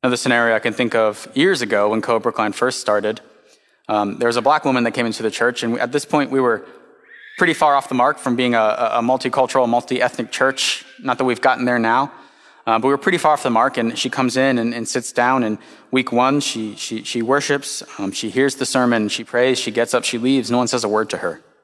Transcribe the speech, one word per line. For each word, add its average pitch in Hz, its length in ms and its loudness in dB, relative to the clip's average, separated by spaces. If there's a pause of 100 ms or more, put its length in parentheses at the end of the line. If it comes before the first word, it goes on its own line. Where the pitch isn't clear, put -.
Another 123 140 2
scenario 117 400 2
I - 20 2
can 110 140 -2
think 117 240 -2
of 107 380 0
years 156 280 2
ago 104 280 2
when 110 120 0
Co-op 113 220 0
Brookline 110 260 -2
first 123 300 -2
started, 107 400 0 (680)
um, 104 300 -2
there 120 80 0
was 120 100 2
a 120 60 -2
black 147 220 2
woman 127 180 2
that 117 80 0
came 120 160 -2
into 113 160 -6
the 110 80 0
church, 120 320 0
and 117 160 -2
at 120 140 -2
this 147 120 -2
point 139 280 0
we 135 80 2
were 117 260 0 (720)
pretty 170 160 2
far 147 220 4
off 139 120 -2
the 139 60 -4
mark 135 240 2
from 123 160 -2
being 123 200 0
a, 117 40 4
a, 110 400 2
a - 40 2
multicultural, 127 680 0
multi-ethnic 123 640 -2
church. - 520 -2 (140)
Not 123 200 -4
that 135 60 0
we've 120 160 0
gotten 123 240 2
there 123 140 2
now, 120 340 2 (540)
uh, 113 120 2
but 123 100 0
we 139 40 4
were 139 60 0
pretty 175 200 0
far 156 140 2
off 143 120 -2
the 135 60 0
mark, 120 260 2
and 113 200 -2
she 131 140 -4
comes 127 260 -2
in 131 220 2
and, 117 160 -2
and 113 140 -8
sits - 240 -6
down, 123 320 2
and 107 140 -2 (340)
week 127 180 0
one, 131 300 2
she, 110 340 -6
she, 110 300 -10
she - 180 -4
worships, 139 600 -2 (160)
um, 98 120 -4
she 107 200 -6
hears 131 260 2
the - 100 -4
sermon, 120 420 2
she - 140 -6
prays, 123 380 2
she - 100 -6
gets 113 240 -2
up, 120 80 2
she - 160 -4
leaves. 123 320 0
No 120 80 2
one 123 80 0
says 117 160 -2
a 107 60 -2
word 107 220 0
to - 80 -4
her 85 220 -6 (240)